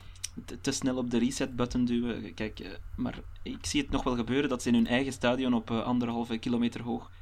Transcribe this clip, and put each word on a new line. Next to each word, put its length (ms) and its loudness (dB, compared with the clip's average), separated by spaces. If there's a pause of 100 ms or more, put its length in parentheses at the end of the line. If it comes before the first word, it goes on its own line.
(440)
te, 160 -10
te 120 2
snel 240 0
op 140 0
de 80 4
reset-button 680 2
duwen? 500 0
Kijk, 260 -4
eh, 100 -10 (260)
maar 220 -2 (240)
ik 240 -8
zie 160 2
het 80 -2
nog 140 2
wel 120 2
gebeuren 320 2
dat 140 -2
ze 60 0
in 60 6
hun 120 8
eigen 260 2
stadion 420 2
op, 160 0
eh, 120 0
anderhalve 560 0
kilometer 440 0
hoog, 280 -6 (100)